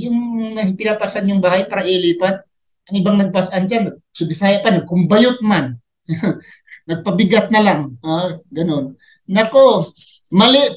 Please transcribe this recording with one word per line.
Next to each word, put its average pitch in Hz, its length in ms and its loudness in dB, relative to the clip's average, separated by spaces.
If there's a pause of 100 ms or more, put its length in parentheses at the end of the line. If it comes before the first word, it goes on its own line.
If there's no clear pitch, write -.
yung 233 480 -4 (240)
pinapasa 214 480 -4
yung 196 160 0
bahay 185 240 2
para 202 160 -6
ilipat, 180 640 0 (400)
ang 196 160 -6
ibang 202 160 2
nagpasaan 190 480 0
dyan, 208 320 -2 (160)
sa - 160 -8
Bisaya 196 320 0
pa, 233 80 0
nagkumbayot 185 720 2
man. 156 400 -2 (240)
<laughs> - 800 -8
Nagpabigat 196 640 0
na 214 160 4
lang. 175 160 2 (240)
Ha? 165 320 -4 (160)
Ganun. 147 400 -4 (320)
Nako, 220 560 4 (560)
mali 254 240 6 (160)